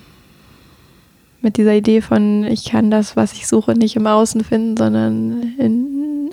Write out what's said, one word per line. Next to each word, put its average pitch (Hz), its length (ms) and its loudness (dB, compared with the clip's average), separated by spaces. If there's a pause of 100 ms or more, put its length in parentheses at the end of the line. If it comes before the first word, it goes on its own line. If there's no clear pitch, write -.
(1400)
mit 220 160 -2
dieser 214 160 4
Idee 220 260 4
von, 208 440 0
ich 220 220 -4
kann 220 240 0
das, 214 260 0
was 220 180 0
ich - 120 -12
suche, 226 280 0
nicht 226 220 2
im 214 100 0
Außen 220 380 2
finden, 220 320 -2
sondern 220 840 -2
in, 285 760 -2